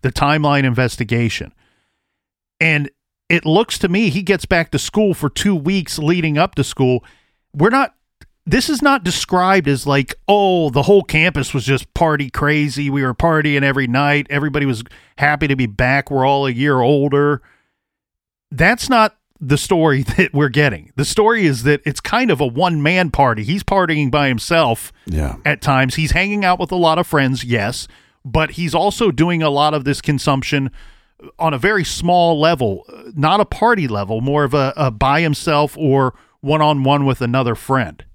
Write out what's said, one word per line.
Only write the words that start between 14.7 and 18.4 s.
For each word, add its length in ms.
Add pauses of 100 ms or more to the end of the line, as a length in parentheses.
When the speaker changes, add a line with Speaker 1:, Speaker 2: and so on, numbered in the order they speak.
Speaker 1:
happy 320
to 80
be 80
back. 440
We're 160
all 220
a 40
year 280
older." 640 (1080)